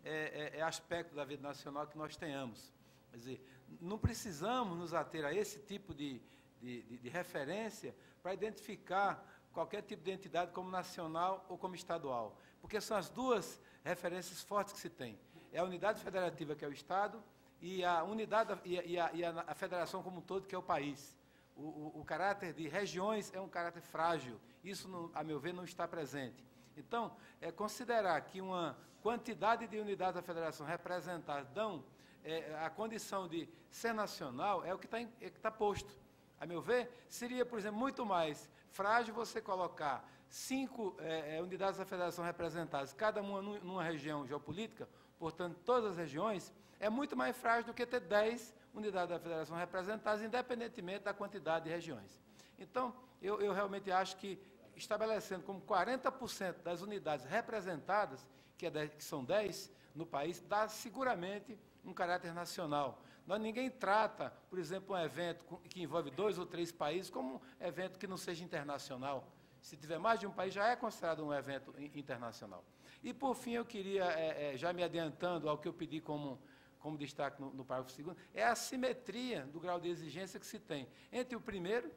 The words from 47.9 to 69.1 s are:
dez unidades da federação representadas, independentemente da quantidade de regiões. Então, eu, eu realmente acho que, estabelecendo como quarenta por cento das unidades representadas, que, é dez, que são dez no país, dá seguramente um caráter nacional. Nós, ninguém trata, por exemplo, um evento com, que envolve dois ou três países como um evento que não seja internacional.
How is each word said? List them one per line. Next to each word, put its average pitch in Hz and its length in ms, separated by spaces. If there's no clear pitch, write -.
dez 214 560
unidades 190 360
da 170 100
federação 160 380
representadas, 196 680
independentemente 226 800
da 202 120
quantidade 165 520
de 160 80
regiões. 156 500
Então, 240 380
eu, 202 200
eu 202 120
realmente 196 380
acho 185 260
que, 196 240
estabelecendo 208 640
como 196 180
quarenta 247 520
por 254 180
cento 175 320
das 170 200
unidades 156 440
representadas, 185 1000
que, 175 100
é 160 40
dez, 151 240
que - 80
são 143 220
dez 190 480
no 160 140
país, 156 340
dá 214 280
seguramente 208 880
um 185 80
caráter 175 400
nacional. 147 680
Nós, 202 140
ninguém 226 300
trata, 196 640
por 185 120
exemplo, 185 340
um 180 40
evento 165 480
com, 170 100
que - 260
envolve 147 300
dois 185 260
ou 180 80
três 170 240
países 165 400
como 262 320
um - 60
evento 185 320
que 208 80
não 185 100
seja 175 280
internacional. 139 840